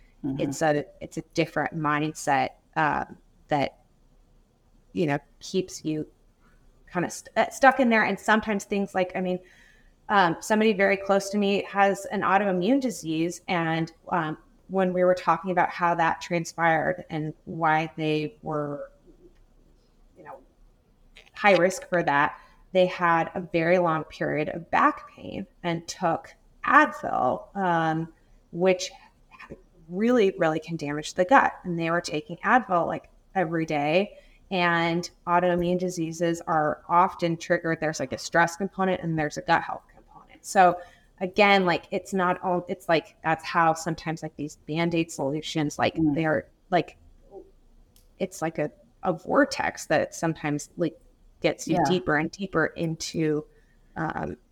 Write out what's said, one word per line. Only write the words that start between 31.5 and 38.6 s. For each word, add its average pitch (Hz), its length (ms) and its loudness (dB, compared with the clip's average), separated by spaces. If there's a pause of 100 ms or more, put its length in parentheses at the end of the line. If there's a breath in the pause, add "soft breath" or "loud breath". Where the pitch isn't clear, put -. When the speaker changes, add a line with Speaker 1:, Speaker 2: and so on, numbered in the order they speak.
Speaker 2:
And 170 160 -4
they 165 100 -2
were 170 120 0
taking 160 360 -8
Advil, 196 480 2
like, 151 240 -6 (240)
every 165 320 0
day. 160 500 0 (360 soft breath)
And 170 580 0 (160)
autoimmune 175 540 2
diseases 170 680 -4
are 151 400 0
often 170 500 2
triggered. 165 420 -2
There's, 156 200 -4
like, 131 140 -6
a 107 40 -8
stress 170 380 0
component 190 460 -2